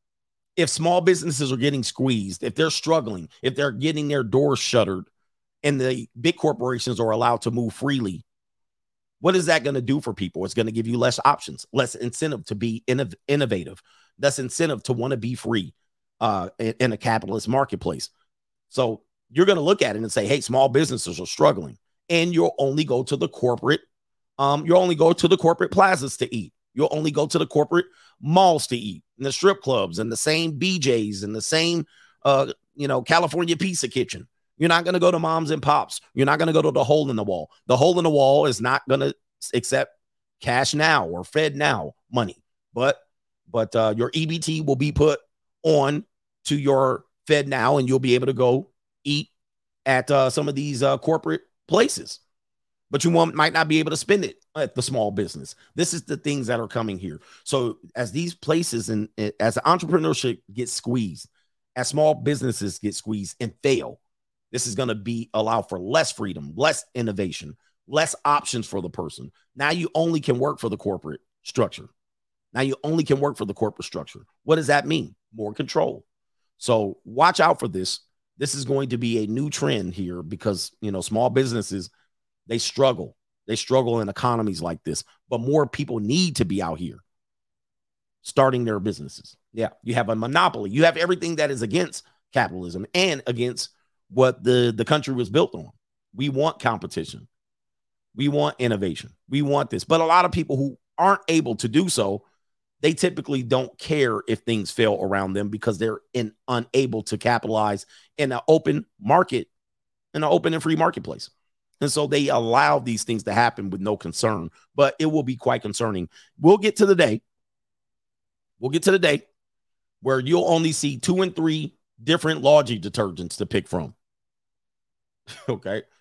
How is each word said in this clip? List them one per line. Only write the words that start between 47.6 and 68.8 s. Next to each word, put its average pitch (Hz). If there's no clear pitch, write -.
and 127
you'll 131
be 131
able 123
to 135
go 127
eat 147
at, 131
uh, 135
some 147
of 139
these, 139
uh, 135
corporate 160
places. -
But 143
you 170
won't, 165
might 151
not 160
be 156
able 156
to 160
spend 202
it -
at 139
the 127
small 113
business. 85
This -
is 165
the 143
things 143
that 117
are 113
coming 110
here. 82
So 120
as 113
these 170
places 135
and, 107
and 104
as 110
the 127
entrepreneurship 156
gets 117
squeezed, 117
as 127
small 151
businesses 120
get 104
squeezed 104
and 113
fail, 139
this 123
is 117
gonna 120
be, 113
allow 110
for 95
less 127
freedom, 78
less 143
innovation, 98
less 151
options 143
for 98